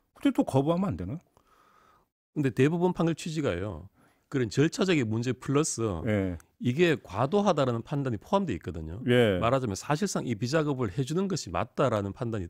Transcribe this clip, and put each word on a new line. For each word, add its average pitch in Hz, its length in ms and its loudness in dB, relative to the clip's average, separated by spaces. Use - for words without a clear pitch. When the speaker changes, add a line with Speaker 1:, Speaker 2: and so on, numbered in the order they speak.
Speaker 1:
근데 - 200 0
또 277 100 2
거부하면 170 440 2
안 101 80 -2
되나요? 90 220 -6
Speaker 2:
근데 139 160 0
대부분 170 420 2
판결 165 220 2
취지가요. 101 720 -4
그런 123 220 -2
절차적인 160 580 2
문제 120 240 -2
플러스 139 480 -2
Speaker 1:
예. 98 300 0
Speaker 2:
이게 147 420 2
과도하다라는 139 800 0
판단이 131 360 -4
포함되어 196 380 -2
있거든요. 82 500 -8
Speaker 1:
예. 120 320 4
Speaker 2:
말하자면 117 360 0
사실상 156 520 -4
이 123 80 -2
비자 123 300 0
거부를 127 340 -2
해주는 156 300 -2
것이 165 220 -6
맞다라는 104 640 0
판단이 110 380 -4